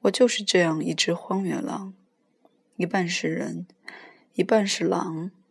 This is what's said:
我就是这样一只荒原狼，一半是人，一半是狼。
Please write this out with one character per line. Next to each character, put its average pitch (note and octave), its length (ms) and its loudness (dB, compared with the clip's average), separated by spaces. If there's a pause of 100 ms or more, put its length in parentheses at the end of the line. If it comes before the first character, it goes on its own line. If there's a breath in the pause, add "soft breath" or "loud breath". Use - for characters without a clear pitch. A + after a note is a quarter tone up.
我 G3+ 100 4
就 B3 160 6
是 A3 160 -2
这 F#3+ 160 4
样 D#3+ 200 2
一 E3 140 -2
只 E3 180 0
荒 F#3+ 300 -4
原 F3 180 -2
狼， G3 320 -8 (840)
一 F3 100 -2
半 F3 220 0
是 - 180 -4
人， E3+ 400 -4 (680 loud breath)
一 F#3 100 2
半 G#3+ 200 4
是 G3 200 -2
狼。 E3+ 480 -2 (180)